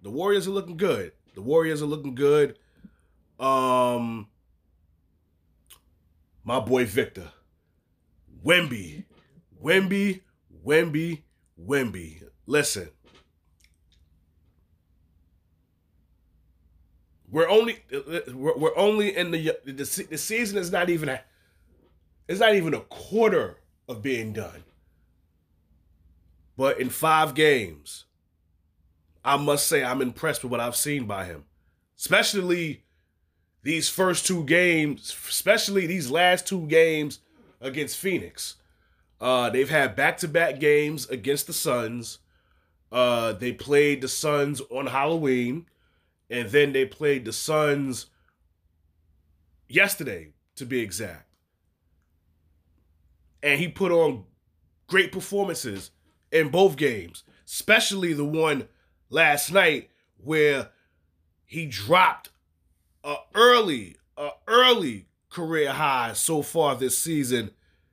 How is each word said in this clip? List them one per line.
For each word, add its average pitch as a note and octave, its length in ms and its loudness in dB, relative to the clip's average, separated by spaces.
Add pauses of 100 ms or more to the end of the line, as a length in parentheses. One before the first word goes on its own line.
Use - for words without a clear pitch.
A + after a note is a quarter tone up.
the G2+ 80 -16
Warriors F#3 380 -2
are - 20 -6
looking F3 260 -6
good. B2+ 360 -2 (220)
The F#2+ 80 -14
Warriors D#3 400 0
are D3+ 40 -4
looking C#3+ 300 -8
good. C#3+ 420 2 (800)
Um, B2 880 0 (2250)
my B2 160 -4
boy B2 260 2
Victor. G2+ 460 -4 (1120)
Wemby. D3 600 0 (580)
Wemby, F#3+ 600 2 (440)
Wemby, D#3+ 560 2 (420)
Wemby. F#2 600 -4 (220)
Listen. A2 420 -2 (4000)
We're D#3+ 180 2
only, A3+ 300 4 (560)
we're, D3 220 0
we're D#3 200 0
only G#3 400 2
in F3 140 -2
the, D#3+ 220 0 (120)
the C3+ 220 -10
se-, - 240 -8
the D#3 80 -8
season G#3+ 400 -4
is F3 140 -4
not F3+ 180 0
even D#3 180 -2
a, G#2 120 -6 (1080)
it's F#3+ 140 -4
not A3 140 6
even D#3+ 200 2
a A2+ 60 -4
quarter F#3 800 0 (300)
of A2+ 140 -12
being A2+ 300 -4
done. G#2 320 -12 (1900)
But C3 240 0
in B2+ 100 -4
five D#3 440 2
games, B2+ 720 0 (1200)
I C#3 120 2
must C#3+ 320 0
say C#3+ 160 2
I'm B2+ 180 -2
impressed C3 400 -4
with B2 80 -8
what A#2+ 100 -4
I've A#2+ 140 -4
seen C#3+ 320 -4
by G2 200 -6
him. D#2 180 -14 (520)
Especially F3+ 840 -2 (800)
these D#3 260 -2
first F3+ 380 0
two F3 180 -2
games, D#3+ 720 0 (120)
especially G3 580 0
these D#3+ 240 -4
last F3+ 380 2
two F3 180 -4
games D#3 540 4 (400)
against C3+ 360 -8
Phoenix. - 600 -6 (640)
Uh, B2 300 0
they've C3 200 0
had C3+ 240 2
back-to-back D#3 640 0
games D3 500 2
against B2+ 380 -4
the E3+ 60 -14
Suns. A#2+ 640 -4 (720)
Uh, A#2+ 420 2
they A#2 200 -4
played C#3+ 480 2
the C3 80 -6
Suns D3 520 -2 (100)
on C3 180 -6
Halloween, C#3 800 -2 (600)
and A#2 200 -6
then C#3+ 240 4
they C3+ 120 2
played C#3+ 400 -2
the A2 80 -8
Suns C#3+ 720 -2 (1600)
yesterday, B2 640 -2 (240)
to C3+ 80 -12
be B2 160 -2
exact. F#2 460 -8 (2250)
And C#3 160 4
he F3 100 0
put F3 240 0
on D3 320 2 (600)
great F#3+ 240 2
performances E3+ 800 -6 (400)
in D#3 180 4
both E3+ 280 6
games, A#2 480 -4 (200)
especially G3+ 680 0
the D3 120 -2
one D3+ 440 0 (400)
last D3 440 2
night E3+ 380 4 (260)
where D3 520 2 (760)
he E3 220 -10
dropped C#3+ 640 0 (720)
a C#3+ 140 -8 (180)
early, G3 640 4 (200)
a C#3+ 140 -10 (160)
early A3 600 2 (220)
career D#3+ 420 -2
high C3 400 -2
so D3+ 300 -2
far D3 340 0
this B2 200 -2
season B2+ 540 -2 (420)